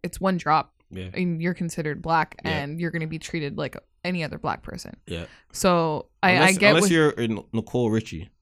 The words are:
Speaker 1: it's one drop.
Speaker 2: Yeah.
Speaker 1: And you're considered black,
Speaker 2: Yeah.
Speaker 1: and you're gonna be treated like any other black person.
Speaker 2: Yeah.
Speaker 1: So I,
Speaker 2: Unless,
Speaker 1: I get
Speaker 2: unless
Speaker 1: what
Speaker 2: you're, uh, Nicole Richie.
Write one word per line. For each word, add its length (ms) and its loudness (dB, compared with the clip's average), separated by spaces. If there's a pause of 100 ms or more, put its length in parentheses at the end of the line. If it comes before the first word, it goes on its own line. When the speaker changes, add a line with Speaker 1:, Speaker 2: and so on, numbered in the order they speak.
Speaker 1:
it's 180 -8
one 180 0
drop. 360 0 (160)
Speaker 2:
Yeah. 240 -10
Speaker 1:
And 300 -2
you're 100 0
considered 480 -6
black, 420 -2
Speaker 2:
Yeah. 140 -2
Speaker 1:
and 240 -6
you're 80 -2
gonna 160 -4
be 140 -8
treated 360 -6
like 220 -6 (260)
any 200 -2
other 160 -8
black 240 -6
person. 420 -14
Speaker 2:
Yeah. 200 -8 (260)
Speaker 1:
So 560 0 (160)
I, 80 4
Speaker 2:
Unless, 180 6
Speaker 1:
I 40 4
get 160 4
Speaker 2:
unless 160 6
Speaker 1:
what 60 4
Speaker 2:
you're, 300 4
uh, 200 -2 (120)
Nicole 380 0
Richie. 400 -4 (100)